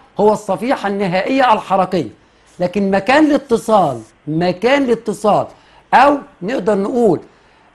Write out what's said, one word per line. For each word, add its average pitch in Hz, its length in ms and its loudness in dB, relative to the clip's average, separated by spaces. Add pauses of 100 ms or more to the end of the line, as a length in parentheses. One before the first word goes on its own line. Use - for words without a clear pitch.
(200)
هو 208 140 4
الصفيحه 208 560 -4
النهائيه 208 640 0
الحركيه. 185 560 -2 (500)
لكن 190 320 -2
مكان 254 340 2
الاتصال، 214 760 0 (260)
مكان 180 560 0
الاتصال 214 640 0 (460)
او 277 240 4 (240)
نقدر 208 360 -2
نقول، 214 420 0 (560)